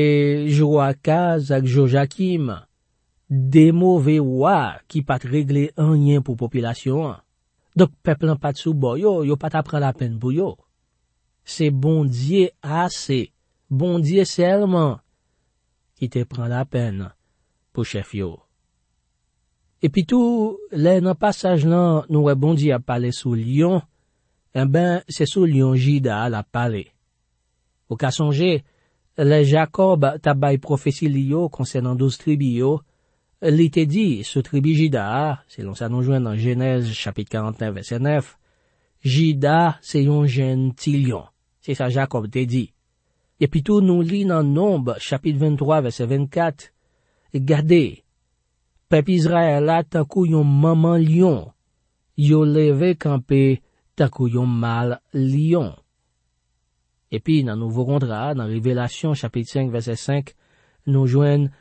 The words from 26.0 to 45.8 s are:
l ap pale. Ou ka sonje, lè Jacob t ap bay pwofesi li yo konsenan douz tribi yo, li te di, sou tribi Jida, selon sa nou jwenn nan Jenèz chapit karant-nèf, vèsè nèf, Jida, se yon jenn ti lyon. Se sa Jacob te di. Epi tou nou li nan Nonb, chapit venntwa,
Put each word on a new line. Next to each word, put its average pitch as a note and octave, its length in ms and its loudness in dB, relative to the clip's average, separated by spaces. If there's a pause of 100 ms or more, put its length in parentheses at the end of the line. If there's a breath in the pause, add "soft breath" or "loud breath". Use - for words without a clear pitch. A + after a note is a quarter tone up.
l A#2 80 -4
ap G#2 160 -8
pale. A#2 380 -4 (1000)
Ou - 140 -8
ka C3 100 0
sonje, D3+ 460 0 (600)
lè D3+ 280 4
Jacob D#3 640 2 (100)
t D3 140 0
ap C#3 100 0
bay C#3 160 2
pwofesi C#3+ 540 -2
li C3+ 180 0
yo E3 240 0
konsenan B2+ 440 -4
douz C3 200 0
tribi C#3 400 0
yo, C#3+ 220 0 (580)
li D#3+ 320 4
te D#3+ 160 2
di, D3 400 -2
sou C3+ 160 -2
tribi D3 320 0
Jida, C3+ 760 -2
selon G2 280 -12
sa A#2+ 120 -8
nou B2 120 -2
jwenn B2+ 240 0
nan G#2+ 140 -4
Jenèz B2 500 -2
chapit G#2 400 -8
karant-nèf, A2 460 -6
vèsè A#2 260 -8
nèf, D3 320 -2 (680)
Jida, D#3 760 2
se - 240 -4
yon D3 240 2
jenn C3 480 0
ti C#3+ 240 -4
lyon. B2 300 -2 (340)
Se C#3 160 -6
sa C3 140 -4
Jacob C3 420 -2
te C3 160 -2
di. B2 140 -2 (720)
Epi D3 240 0
tou G#3 220 2
nou F3 180 4
li G3 240 -2
nan D#3+ 300 2
Nonb, D#3+ 420 0
chapit C#3+ 400 -4
venntwa, D3+ 460 0